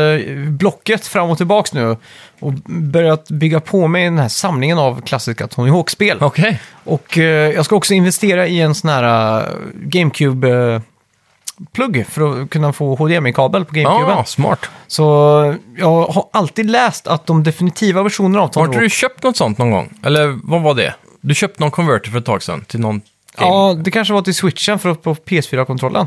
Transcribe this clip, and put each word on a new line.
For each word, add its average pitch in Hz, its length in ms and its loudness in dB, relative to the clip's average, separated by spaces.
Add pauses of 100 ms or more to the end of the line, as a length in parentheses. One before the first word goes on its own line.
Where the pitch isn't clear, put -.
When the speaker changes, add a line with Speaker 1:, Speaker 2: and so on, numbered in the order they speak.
(480)
Speaker 1:
blocket 196 580 -2
fram 175 240 -2
och 160 60 0
tillbaks 196 360 0
nu 113 240 0 (440)
och 143 120 -4 (140)
börjat 156 640 0
bygga 156 300 0
på 175 280 0
mig 175 160 0
den 170 140 0
här 127 100 2
samlingen 160 500 -2
av 127 240 0
klassiska 120 440 -6
Tony 123 240 0
Hawk-spel. 175 500 0
Speaker 2:
Okej. 160 400 0 (240)
Speaker 1:
Och, 165 340 -4
eh, 165 60 4 (280)
jag 156 120 0
ska 214 120 2
också 196 180 2
investera 180 520 2
i 170 140 0
en 151 140 2
sån 160 160 -2
här, 117 500 2
eh, - 60 -4 (280)
GameCube, 139 760 0 (260)
eh, 113 60 -4 (920)
plugg 202 380 -2
för 143 320 -2
att 139 80 -10
kunna 151 220 0
få 139 220 -2
H 156 140 0
D 170 60 2
M 156 120 0
I-kabel 139 380 0
på 147 100 -10
GameCuben. 214 420 2
Speaker 2:
Ja, 135 80 0
smart. - 340 -2 (280)
Speaker 1:
Så - 160 -2 (760)
jag 165 280 2
har 170 260 -2
alltid 214 380 0
läst 233 360 0
att - 200 -2
de 160 160 2
definitiva 180 600 0
versionerna 196 400 2
av 151 60 0
Tony 156 140 0
Speaker 2:
Har 160 60 2
inte 131 100 0
Speaker 1:
Hawk 226 60 2
Speaker 2:
du 214 60 2
köpt - 320 -4
något 247 140 0
sånt 110 220 0
någon 120 120 2
gång? 92 220 -2 (120)
Eller 143 380 0
vad 165 200 -2
var 151 120 2
det? 113 200 -2 (260)
Du 143 140 0
köpte - 280 -4
någon 151 80 0
konverter 135 400 0
för 120 80 -4
ett 117 60 -6
tag 101 180 -2
sedan 80 220 -8
till 113 160 -8
någon 107 120 -2 (460)
game? 185 140 2
Speaker 1:
Ja, 196 220 4 (100)
det 190 60 -2
kanske 208 240 0
var 202 80 2
till 185 120 -2
Switchen 190 440 -2
för 180 120 -2
att 160 120 -4
på 160 120 -2
P 170 240 -4
S 143 100 -2
fyra-kontrollen. 131 580 -2